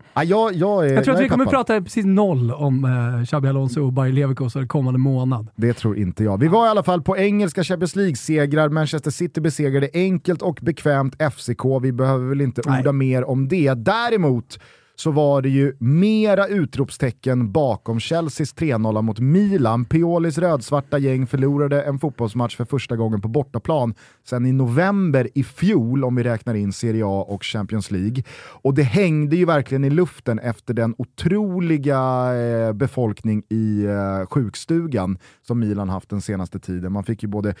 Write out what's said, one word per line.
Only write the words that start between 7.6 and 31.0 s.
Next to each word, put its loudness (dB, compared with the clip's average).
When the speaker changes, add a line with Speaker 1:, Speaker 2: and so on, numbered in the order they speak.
Speaker 1:
Champions -2
League-segrar. 0
Manchester -2
City -4
besegrade 0
enkelt 0
och -2
bekvämt 0
F 0
C -4
K. 0
Vi 0
behöver 0
väl 0
inte -2
Speaker 2:
Nej. 2
Speaker 1:
orda 2
mer 2
om 0
det. 2
Däremot 0
så -4
var 2
det 0
ju 2
mera 2
utropstecken -2
bakom 0
Chelseas -4
tre -2
nolla 0
mot -2
Milan. 2
Piolis 0
rödsvarta 0
gäng 0
förlorade 0
en -4
fotbollsmatch -4
för -4
första -4
gången -2
på -4
bortaplan -2
sedan -2
i 2
november 2
i 0
fjol, 0
om 0
vi 0
räknar -2
in -2
Serie -2
A -2
och -8
Champions -6
League. -2
Och -2
det 4
hängde 2
ju 2
verkligen 0
i 2
luften 0
efter -6
den 0
otroliga, 0